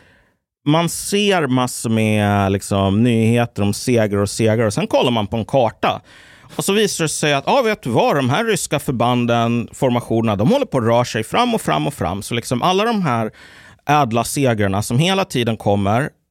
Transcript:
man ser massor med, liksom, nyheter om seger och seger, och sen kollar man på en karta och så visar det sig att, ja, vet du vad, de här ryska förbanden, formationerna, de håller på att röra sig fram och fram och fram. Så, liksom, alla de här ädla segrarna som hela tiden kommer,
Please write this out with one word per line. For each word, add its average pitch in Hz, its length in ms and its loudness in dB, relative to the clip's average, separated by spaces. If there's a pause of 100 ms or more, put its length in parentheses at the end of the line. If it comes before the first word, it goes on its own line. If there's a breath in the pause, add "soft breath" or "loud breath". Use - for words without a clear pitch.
(640 soft breath)
man 160 240 2
ser 196 580 0
massor 127 420 -2
med, 104 640 2
liksom, 98 520 0
nyheter 117 600 0
om 101 100 0
seger 107 440 0
och 101 120 0
seger, 113 360 0
och 104 80 -2
sen 214 140 -4
kollar 214 240 2
man 110 160 -2
på 117 100 -6
en 107 80 -4
karta 113 560 -2 (540 loud breath)
och - 100 -6
så 196 80 0
visar 196 320 0
det 147 40 -2
sig 147 240 -2
att, 139 140 -2
ja, 254 140 2
vet 220 200 -2
du - 80 -6
vad, 185 260 2
de 135 140 0
här 180 160 0
ryska 180 340 -2
förbanden, 120 920 0
formationerna, 113 640 0
de 107 160 2
håller 277 140 2
på - 120 -2
att 120 60 0
röra 117 220 2
sig - 180 -4
fram 233 320 0
och 214 60 -4
fram 151 260 -2
och 143 60 -4
fram. 95 280 -4
Så, - 120 -8
liksom, 120 280 -4
alla 185 240 2
de 226 160 0
här 117 300 -2 (580 loud breath)
ädla 123 340 2
segrarna 104 580 0
som 120 180 -2
hela 190 260 2
tiden 117 320 -2
kommer, 104 520 0 (220)